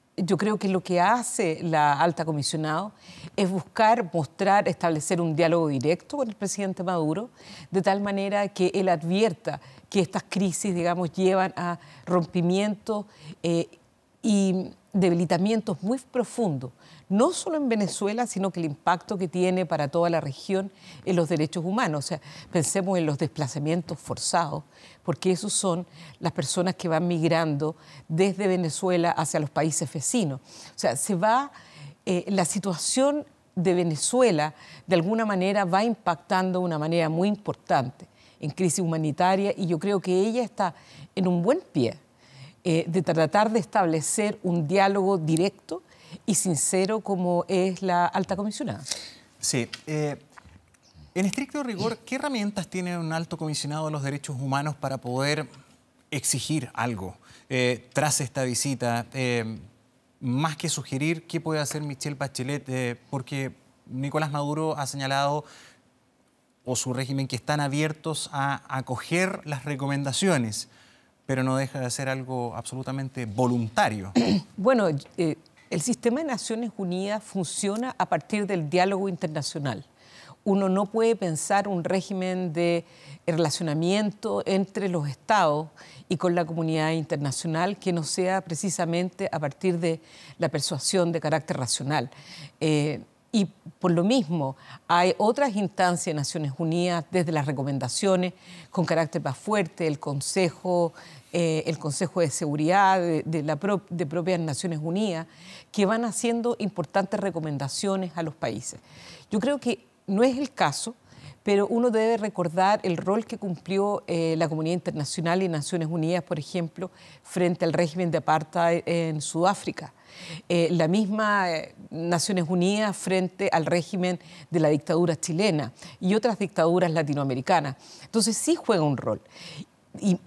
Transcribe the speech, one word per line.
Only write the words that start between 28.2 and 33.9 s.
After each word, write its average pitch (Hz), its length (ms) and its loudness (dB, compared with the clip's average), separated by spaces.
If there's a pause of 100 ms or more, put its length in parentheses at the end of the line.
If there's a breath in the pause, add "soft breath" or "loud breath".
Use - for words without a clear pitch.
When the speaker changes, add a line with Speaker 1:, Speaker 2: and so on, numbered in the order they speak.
Speaker 1:
Venezuela 180 640 2
hacia 160 300 0
los 147 100 -2
países 151 420 0
vecinos. 147 480 -2
O - 380 -20
sea, 127 180 0
se - 180 -2
va, 226 360 2 (560 loud breath)
eh, 180 220 0
la 190 160 2
situación 254 840 0 (280)
de 180 200 2
Venezuela, 170 800 2 (320 loud breath)